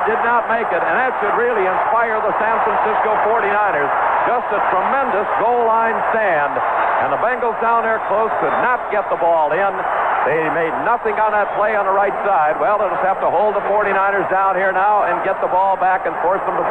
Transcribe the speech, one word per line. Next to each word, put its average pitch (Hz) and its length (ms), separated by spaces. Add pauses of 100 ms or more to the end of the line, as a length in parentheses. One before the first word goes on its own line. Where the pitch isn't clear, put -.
did 226 160
not 233 240
make 226 240
it, 170 120
and 165 120
that 254 240
should 202 160
really 220 320
inspire 214 560
the 196 160
San 226 240
Francisco 214 640
forty-niners. 202 640 (400)
Just 240 200
a 208 100 (100)
tremendous 233 560 (160)
goal 240 240
line 226 320 (160)
stand, 170 400 (480)
and 135 120
the 139 80
Bengals 240 360
down 226 240
there 226 240
close 214 240 (120)
could - 200
not 240 160 (160)
get 208 160
the - 80
ball 165 320
in. 185 240 (520)
They 160 160 (160)
made 165 240
nothing 220 400
on 214 160
that 208 160
play 208 240
on 196 80
the 190 80
right 196 160 (160)
side. 156 320
Well, 202 240
they'll 190 80
just 175 160
have 196 160
to 160 80
hold 208 240
the 202 160
forty-niners 196 560
down 190 320
here 190 160
now 202 320
and 175 160
get 190 160
the 180 80
ball 185 320
back 185 240
and 165 160
force 185 240
them 185 160
to 180 120